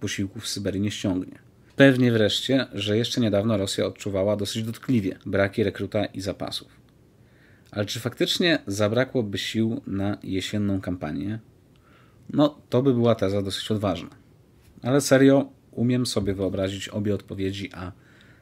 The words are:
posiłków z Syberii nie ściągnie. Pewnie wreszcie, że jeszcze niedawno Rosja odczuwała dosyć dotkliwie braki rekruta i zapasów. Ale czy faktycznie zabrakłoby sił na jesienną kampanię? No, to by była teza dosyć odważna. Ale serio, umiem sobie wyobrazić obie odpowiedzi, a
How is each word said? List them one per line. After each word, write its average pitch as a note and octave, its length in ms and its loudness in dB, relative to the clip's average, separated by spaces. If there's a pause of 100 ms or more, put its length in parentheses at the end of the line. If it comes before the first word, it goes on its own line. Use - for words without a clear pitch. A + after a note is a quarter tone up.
posiłków G#2 480 -6
z - 40 -6
Syberii G2 280 -4
nie G#2 100 0
ściągnie. - 480 -4 (380)
Pewnie B2+ 360 8
wreszcie, A2+ 600 2
że G2+ 240 -2
jeszcze A#2+ 240 0
niedawno G#2+ 360 2
Rosja G2 300 -2
odczuwała G2 500 -2
dosyć G2+ 260 -4
dotkliwie A2 640 -2
braki G2 380 0
rekruta G2+ 400 -2
i - 160 -8
zapasów. - 600 -8 (920)
Ale G#2 160 -4
czy A2+ 140 -8
faktycznie E3+ 640 0
zabrakłoby G#2 720 -2
sił A2+ 480 -2
na G2 360 -4
jesienną G2 580 -2
kampanię? F2+ 580 -6 (920)
No, - 280 0 (100)
to B2 140 2
by C#3 120 4
była A#2 200 4
teza G2+ 280 0
dosyć F#2+ 280 -6
odważna. G2 400 -2 (720)
Ale C3 180 2
serio, C3+ 480 6 (220)
umiem B2 360 0
sobie G2+ 280 -2
wyobrazić F#2+ 540 -4
obie G#2 260 -2
odpowiedzi, G2 580 -6
a F2+ 200 -10 (480)